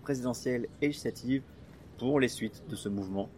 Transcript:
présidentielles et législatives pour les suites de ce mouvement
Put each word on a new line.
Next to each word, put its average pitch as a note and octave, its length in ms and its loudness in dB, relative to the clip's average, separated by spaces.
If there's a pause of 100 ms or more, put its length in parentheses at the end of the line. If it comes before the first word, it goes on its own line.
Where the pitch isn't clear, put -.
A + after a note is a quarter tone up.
présidentielles B2 640 0 (120)
et D3 80 4
législatives C3 540 0 (560)
pour C3+ 220 4
les B2+ 80 8
suites - 420 -2
de G#2+ 60 -4
ce - 120 -4
mouvement G2 500 -2